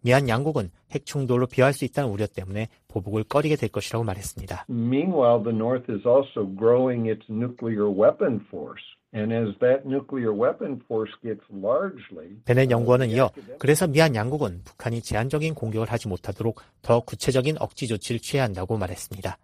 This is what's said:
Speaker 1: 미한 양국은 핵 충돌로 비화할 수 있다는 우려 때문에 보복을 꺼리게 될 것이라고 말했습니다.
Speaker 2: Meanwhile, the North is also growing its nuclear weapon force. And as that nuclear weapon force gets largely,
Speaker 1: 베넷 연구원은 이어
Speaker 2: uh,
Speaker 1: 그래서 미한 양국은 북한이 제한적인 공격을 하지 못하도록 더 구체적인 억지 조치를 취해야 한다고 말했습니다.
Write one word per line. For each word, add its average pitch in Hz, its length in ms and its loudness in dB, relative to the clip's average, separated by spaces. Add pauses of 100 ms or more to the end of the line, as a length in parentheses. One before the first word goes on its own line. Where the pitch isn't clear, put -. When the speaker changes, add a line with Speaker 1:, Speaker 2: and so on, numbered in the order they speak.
Speaker 1:
미한 127 280 4
양국은 131 400 -2 (220)
핵 - 140 -8
충돌로 127 420 0
비화할 131 260 4
수 135 100 -6
있다는 135 260 -2
우려 101 180 -4
때문에 101 420 -8 (180)
보복을 104 380 -4
꺼리게 151 300 2
될 117 140 -2
것이라고 113 360 -4
말했습니다. 98 640 -8
Speaker 2:
Meanwhile, 123 760 2
the 113 120 -2
North 120 360 -2
is 104 160 -2
also 123 480 2
growing 120 540 2
its 107 200 -4
nuclear 113 600 -2
weapon 117 600 2
force. - 340 -12 (320)
And 107 180 -2
as 113 260 -2
that 135 280 2
nuclear 131 460 -2
weapon 127 520 -2
force 110 280 -4 (100)
gets 110 260 -8
largely, 104 960 -4
Speaker 1:
베넷 127 240 4
연구원은 123 400 4
이어 120 280 2
Speaker 2:
uh, - 200 -16
Speaker 1:
그래서 151 300 2
미한 156 280 4
양국은 110 500 -4
북한이 117 360 -6
제한적인 147 540 -2
공격을 110 360 -4
하지 113 180 -4
못하도록 104 500 -4 (220)
더 117 180 4
구체적인 127 600 -2
억지 - 280 -6
조치를 113 320 -4
취해야 135 240 -2
한다고 107 340 -4
말했습니다. 95 680 -8